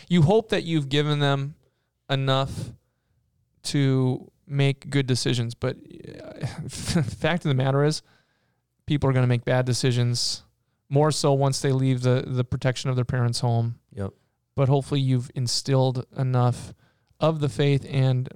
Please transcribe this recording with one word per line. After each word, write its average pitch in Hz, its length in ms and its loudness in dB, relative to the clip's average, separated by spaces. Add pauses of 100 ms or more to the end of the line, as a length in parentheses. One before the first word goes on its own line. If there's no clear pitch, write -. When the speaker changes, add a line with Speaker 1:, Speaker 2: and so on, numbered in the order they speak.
Speaker 1:
you 175 140 4
hope 214 280 4
that 180 140 -2
you've 156 240 -2
given 147 300 0
them 139 360 0 (560)
enough 135 640 -2 (920)
to 131 640 0 (160)
make 139 440 -2
good 139 160 0
decisions. 123 480 -2
But, 127 220 -6 (460)
uh, - 240 -12
<laughs> - 220 -10
fact - 760 -2
of 165 60 0
the 135 40 2
matter 135 300 2
is, 156 180 0 (840)
people 143 220 0
are 135 40 2
gonna 127 140 4
make 123 180 2
bad 127 220 2
decisions, 120 760 0 (480)
more 147 200 4
so 143 220 2
once 135 280 0
they 143 120 0
leave 131 300 2
the, 127 240 2
the 127 180 -2
protection 131 460 -2
of 127 60 -2
their 123 80 0
parents' 120 360 0
home. 117 380 0 (160)
Speaker 2:
Yep. 98 180 -6 (440)
Speaker 1:
But 139 120 2
hopefully 139 320 2
you've 131 340 0
instilled 131 720 0 (120)
enough 123 580 0 (440)
of 156 220 0
the 143 80 0
faith 139 400 0
and 131 480 0